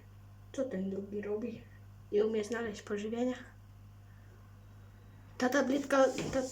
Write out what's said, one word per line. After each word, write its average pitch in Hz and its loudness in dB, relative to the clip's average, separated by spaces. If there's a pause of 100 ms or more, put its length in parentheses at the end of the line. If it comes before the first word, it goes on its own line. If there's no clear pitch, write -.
(540)
Co 269 0
ten 190 -2
drugi 202 -4
robi? 214 -4 (500)
Nie 208 8
umie 220 2
znaleźć 226 -4
pożywienia. 233 0 (2000)
Ta 247 4
tabletka, 269 6 (280)
ta 269 4 (100)